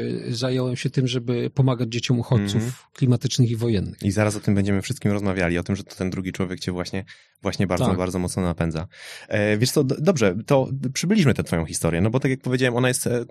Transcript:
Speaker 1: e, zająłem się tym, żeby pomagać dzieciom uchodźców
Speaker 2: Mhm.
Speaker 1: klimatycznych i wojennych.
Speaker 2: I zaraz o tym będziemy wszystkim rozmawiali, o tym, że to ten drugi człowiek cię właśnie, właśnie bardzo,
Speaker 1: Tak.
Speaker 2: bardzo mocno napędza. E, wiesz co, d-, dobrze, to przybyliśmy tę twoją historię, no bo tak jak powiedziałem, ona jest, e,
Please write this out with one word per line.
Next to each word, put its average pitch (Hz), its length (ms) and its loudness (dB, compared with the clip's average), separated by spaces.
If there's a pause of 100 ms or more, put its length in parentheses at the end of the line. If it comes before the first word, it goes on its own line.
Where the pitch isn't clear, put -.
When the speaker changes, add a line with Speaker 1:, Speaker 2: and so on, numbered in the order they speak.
(280)
Speaker 1:
e, 123 60 -4
zająłem 127 420 -2
się - 140 -2
tym, 131 160 2
żeby 120 440 -2
pomagać 127 380 2
dzieciom 120 320 0
uchodźców 101 420 2
Speaker 2:
Mhm. 123 100 -4 (200)
Speaker 1:
klimatycznych 123 580 2
i 117 60 -2
wojennych. 107 460 -2
Speaker 2:
I 101 80 2
zaraz 104 260 2
o 104 40 -8
tym 104 140 2
będziemy 98 280 2
wszystkim - 300 -2
rozmawiali, 92 460 0
o 87 40 -2
tym, 92 140 -2
że 95 80 -8
to - 120 -20
ten 92 140 -4
drugi 92 220 -6
człowiek 90 280 -6
cię 92 120 -4
właśnie, 90 320 -6 (380)
właśnie 98 240 -2
bardzo, 92 200 0
Speaker 1:
Tak. 90 120 2
Speaker 2:
bardzo 92 200 -2
mocno 90 240 -2
napędza. 85 440 -2 (420)
E, 107 300 2
wiesz 120 120 2
co, 151 140 2
d-, 131 140 -2
dobrze, 131 380 2 (100)
to 131 220 2 (260)
przybyliśmy 170 400 4
tę 85 100 -2
twoją 82 220 0
historię, 82 340 0
no 107 100 2
bo 127 100 0
tak 139 100 0
jak 131 100 -2
powiedziałem, 127 360 0
ona 127 120 2
jest, - 180 -2
e, 120 240 -2